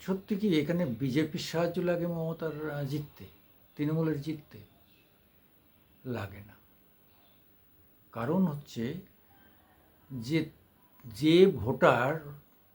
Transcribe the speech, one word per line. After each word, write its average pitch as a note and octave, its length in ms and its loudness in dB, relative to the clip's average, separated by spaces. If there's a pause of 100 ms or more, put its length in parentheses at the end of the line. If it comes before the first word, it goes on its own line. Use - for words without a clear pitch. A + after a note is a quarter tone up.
সত্যি F#3+ 360 -4
কি F#3+ 240 2
এখানে E3+ 260 0
বিজেপির C#3 540 -2
সাহায্য E3+ 400 -2
লাগে F3 260 0
মমতার, D#3+ 640 -4
আহ, C#3+ 140 -4
জিততে, D3 400 -8 (520)
তৃণমূলের D#3 440 0
জিততে? D3+ 380 -10 (1500)
লাগে G2+ 360 -8
না। - 160 -20 (1600)
কারণ D#3 340 0
হচ্ছে C#3+ 540 -6 (1120)
যে, C#3+ 380 -2 (540)
যে D#3 420 6
ভোটার C#3 880 2 (400)